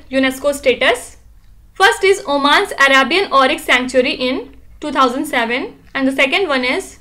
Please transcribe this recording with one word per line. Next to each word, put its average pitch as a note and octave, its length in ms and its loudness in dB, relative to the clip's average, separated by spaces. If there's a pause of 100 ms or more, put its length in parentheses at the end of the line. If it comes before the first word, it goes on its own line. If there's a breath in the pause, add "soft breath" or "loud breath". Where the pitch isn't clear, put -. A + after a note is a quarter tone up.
unesco C4+ 460 0
status? C#4 600 -2 (560)
First G4+ 300 2
is F#4+ 220 2
Oman's C#4+ 480 2 (140)
Arabian C4+ 440 2
Oryx C4+ 320 2
Sanctuary B3+ 500 0
in C4+ 440 -6 (240)
two D4+ 100 -6
thousand C4+ 340 0
seven, C4 540 -4 (140)
and C4+ 140 -2
the C4+ 40 0
second D4 360 0
one C4 180 -2
is D#4+ 360 -6